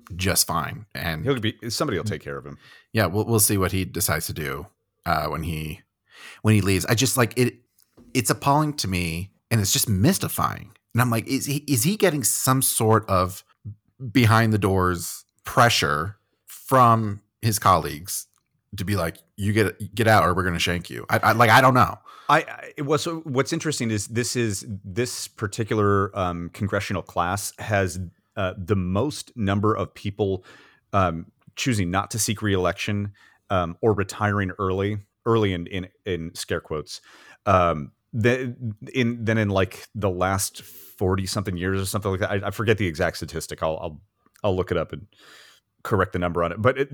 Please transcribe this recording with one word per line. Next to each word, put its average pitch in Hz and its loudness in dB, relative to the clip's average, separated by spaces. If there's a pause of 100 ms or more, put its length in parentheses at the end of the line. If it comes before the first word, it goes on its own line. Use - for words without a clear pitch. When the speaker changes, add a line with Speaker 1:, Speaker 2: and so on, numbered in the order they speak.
(160)
Speaker 1:
just 90 0
fine. 82 -6
And 80 -6
Speaker 2:
He'll 131 0
be, 110 -4 (120)
somebody 117 -2
will 76 -4
take 82 -6
care 69 -10
of 65 -14
him. 71 -16 (340)
Speaker 1:
Yeah, 110 2
we'll, 98 -2
we'll 113 2
see 101 2
what 92 2
he 92 -2
decides 82 -4
to - -8
do, 73 -8 (400)
uh, 78 0
when 78 -6
he, 78 -8 (580)
when 110 4
he 101 6
leaves. 90 0
I 117 0
just, 120 2
like, 120 0
it, 123 2 (580)
it's 127 0
appalling 147 2
to - -4
me, 87 -4 (180)
and 113 4
it's 95 2
just - 0
mystifying. - 0 (220)
And 117 2
I'm 123 2
like, 113 0
is 131 -2
he, 143 -2 (100)
is 127 2
he 196 2
getting 151 2
some - 2
sort 110 2
of 92 0 (680)
behind 113 6
the 107 4
doors 92 0 (200)
pressure 98 2 (300)
from 113 4 (220)
his 110 0
colleagues 78 0 (500)
to 98 -8
be 101 -2
like, 85 -2 (180)
"You 104 0
get, 101 0
get 113 0
out, 104 8
or 87 4
we're 92 2
gonna 87 0
shank 87 -2
you"? 58 -12
I, 110 2
I, 110 4
like, 113 4
I 120 8
don't 131 6
know. 120 4 (300)
Speaker 2:
I, 151 4 (380)
I, 151 -6
what's, 143 0
what's 156 -2
interesting 147 -2
is 107 -2
this 117 -4
is, 113 -2 (180)
this 104 -6
particular, 101 0
um, 87 -4
congressional 98 -2
class 90 -4
has, 98 -2 (380)
uh, 101 -4
the 98 -2
most 95 -2
number 104 2
of 98 -4
people, 98 -4 (480)
um, 87 0 (300)
choosing 101 0
not 95 -2
to 117 -4
seek 107 -2
re-election, 101 -2 (380)
um, 87 0
or 113 4
retiring 101 -2
early, 98 -2 (280)
early 110 2
in, 85 -6
in, 92 -8 (160)
in 85 -6
scare - -6
quotes, - -8 (460)
um, 85 2 (200)
than 123 -2 (180)
in, 120 -2
than 110 2
in, 107 2
like, 95 0
the 98 -2
last 92 -2
forty - -2
something 98 -4
years 95 -2
or 95 -4
something 101 -4
like 92 -2
that. 95 -2
I, 98 -4
I - -2
forget 107 2
the 101 0
exact 82 -2
statistic. 80 -8
I'll, 80 -2
I'll, 80 -10 (440)
I'll 98 2
look 90 -2
it 87 0
up 80 -4
and 69 -12 (800)
correct 95 0
the 90 -4
number 87 -2
on 85 -2
it. 95 -8
But 127 2
it, 143 -2